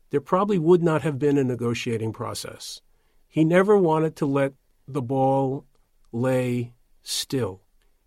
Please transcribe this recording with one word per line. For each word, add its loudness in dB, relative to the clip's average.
there 0
probably 0
would 6
not 2
have -4
been 2
a 4
negotiating -2
process. -12
He 0
never 4
wanted 2
to -2
let 0
the -6
ball 0
lay -2
still. -6